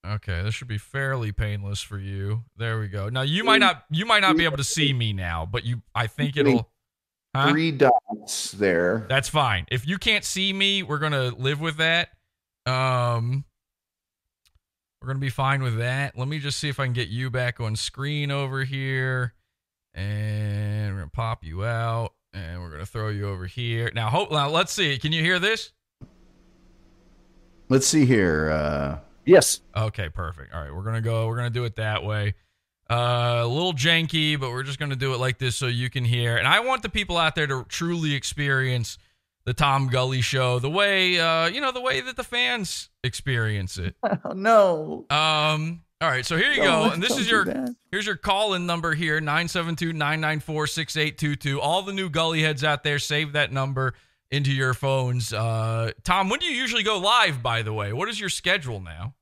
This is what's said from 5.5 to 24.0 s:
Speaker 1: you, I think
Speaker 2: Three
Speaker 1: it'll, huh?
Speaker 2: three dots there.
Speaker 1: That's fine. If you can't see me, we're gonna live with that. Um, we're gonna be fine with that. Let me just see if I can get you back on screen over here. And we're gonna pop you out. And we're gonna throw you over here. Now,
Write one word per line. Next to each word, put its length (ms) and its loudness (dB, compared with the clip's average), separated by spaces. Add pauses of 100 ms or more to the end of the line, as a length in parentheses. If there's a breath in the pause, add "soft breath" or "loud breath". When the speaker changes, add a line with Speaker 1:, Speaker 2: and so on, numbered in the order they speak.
Speaker 1:
you, 160 -4 (140)
I 120 0
think 260 -2
Speaker 2:
Three 80 0
Speaker 1:
it'll, 280 4 (640)
huh? 160 4
Speaker 2:
three 220 2
dots 800 2
there. 560 2
Speaker 1:
That's 220 0
fine. 420 2
If 160 -2
you 100 -2
can't 280 0
see 260 -2
me, 320 0
we're 160 -4
gonna 300 0
live 320 -2
with 160 -4
that. 320 0 (560)
Um, 800 0 (1600)
we're 60 -10
gonna 120 -4
be 100 -2
fine 340 0
with 140 0
that. 400 -2
Let 100 -4
me 120 -4
just 200 -4
see 80 -4
if 120 -4
I 60 0
can 80 -2
get 140 -2
you 220 -4
back 320 -2
on 160 -2
screen 540 -4
over 340 -2
here. 680 -2 (600)
And 1000 -4
we're 60 -6
gonna 120 -10
pop 340 -6
you 180 -6
out. 500 -2 (220)
And 280 -10
we're 80 -12
gonna 140 -10
throw 240 -6
you 180 -4
over 180 -6
here. 480 -4
Now, 160 -2